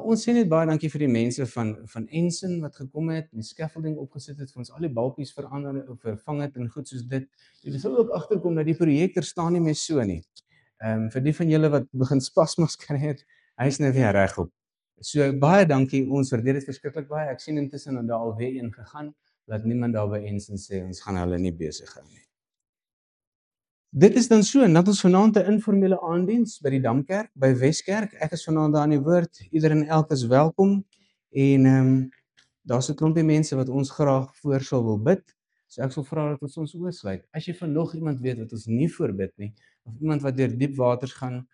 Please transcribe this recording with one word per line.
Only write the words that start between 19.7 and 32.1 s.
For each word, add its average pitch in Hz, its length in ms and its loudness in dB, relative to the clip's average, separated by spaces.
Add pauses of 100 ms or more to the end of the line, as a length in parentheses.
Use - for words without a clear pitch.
daar 104 140 -2
by 104 100 -6
Ensign 101 380 -10
sê, 95 260 -8
ons 92 160 -12
gaan 98 160 -6
hulle 87 240 -2
nie 87 140 -4
besig 80 400 -10
hou 67 100 -20
nie. - 160 -20 (1700)
Dit 165 240 6
is 233 160 4
dan 214 160 8
so, 277 160 4
en 170 160 8
dat 175 80 6
ons 202 160 2
vanaand 196 340 6
'n 196 160 4
informele 196 460 2
aanddiens 185 640 -2
by 139 80 0
die 135 100 2
Damkerk, 139 540 0
by 135 240 4
Weskerk. 185 540 0 (100)
Ek 156 100 -4
is 165 140 -10
vanaand 156 280 2
daar 147 100 2
in 151 100 2
die 139 80 2
woord. 170 380 0 (100)
Ieder 156 200 2
en 151 160 2
elk 156 260 2
is 131 180 0
welkom. 190 540 4 (500)
En, 139 320 6
ehm, 131 420 4 (540)